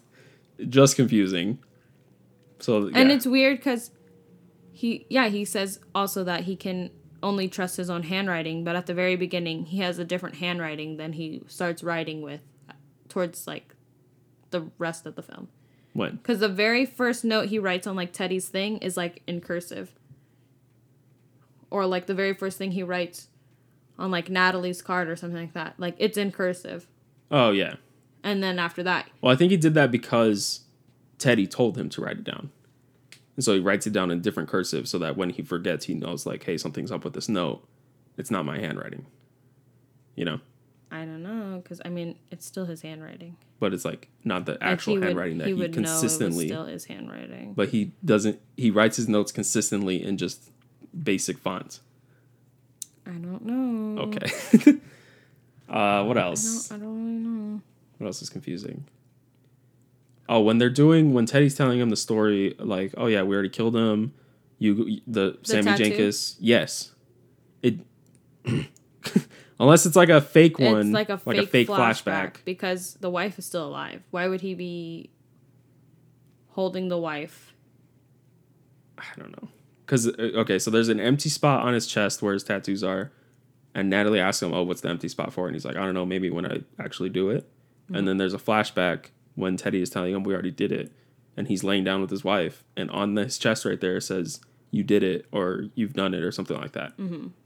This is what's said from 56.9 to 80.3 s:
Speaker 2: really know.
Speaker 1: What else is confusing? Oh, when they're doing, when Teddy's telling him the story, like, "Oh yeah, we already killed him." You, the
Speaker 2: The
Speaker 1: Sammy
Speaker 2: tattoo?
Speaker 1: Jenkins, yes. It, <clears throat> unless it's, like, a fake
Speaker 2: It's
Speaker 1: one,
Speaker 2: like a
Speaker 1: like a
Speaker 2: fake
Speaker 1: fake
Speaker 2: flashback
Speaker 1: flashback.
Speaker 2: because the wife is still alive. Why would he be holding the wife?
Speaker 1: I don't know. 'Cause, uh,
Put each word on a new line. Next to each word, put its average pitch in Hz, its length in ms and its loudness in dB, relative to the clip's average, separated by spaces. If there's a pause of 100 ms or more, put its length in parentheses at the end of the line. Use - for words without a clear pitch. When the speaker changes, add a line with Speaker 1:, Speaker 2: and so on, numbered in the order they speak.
Speaker 2:
really 226 220 -6
know. 214 420 -6 (360)
Speaker 1:
What 107 100 -8
else - 140 -8
is - 80 -12
confusing? - 560 -10 (1400)
Oh, 117 100 6
when 110 200 6
they're 123 100 6
doing, 151 440 6
when 120 120 4
Teddy's 143 300 4
telling 127 260 2
him 120 80 2
the 104 80 2
story, 107 600 2
like, 98 380 -4
"Oh 120 120 0
yeah, 104 160 4
we 98 120 2
already 98 140 0
killed 113 260 0
him." 113 380 2 (460)
You, 107 480 2
the 101 240 2
Speaker 2:
The - 120 -12
Speaker 1:
Sammy 107 200 2
Speaker 2:
tattoo? 104 200 4
Speaker 1:
Jenkins, 104 560 2
yes. 113 540 2 (680)
It, 123 180 2 (640)
<clears throat> - 220 -2 (920)
unless 151 260 10
it's, 160 100 2
like, 175 140 10
a 156 120 10
fake 160 380 8
Speaker 2:
It's - 20 4
Speaker 1:
one, 107 300 6
Speaker 2:
like 107 180 0
a 98 160 -4
Speaker 1:
like 110 120 0
a 104 40 4
Speaker 2:
fake 98 80 0
Speaker 1:
fake 123 180 6
Speaker 2:
flashback 117 360 2 (300)
Speaker 1:
flashback. - 20 -20 (100)
Speaker 2:
because 185 560 -6
the 185 80 -4
wife 180 300 -4
is 180 60 -14
still 160 220 -6
alive. 143 440 -10
Why 180 160 -2
would 185 140 -2
he 190 140 -6
be 175 540 -10 (1400)
holding 185 360 -2
the 175 100 -2
wife? 156 560 -8 (1400)
Speaker 1:
I - 60 -18 (140)
don't - 140 -16 (100)
know. - 80 -16 (360)
'Cause, 117 220 4
uh, 120 40 4 (240)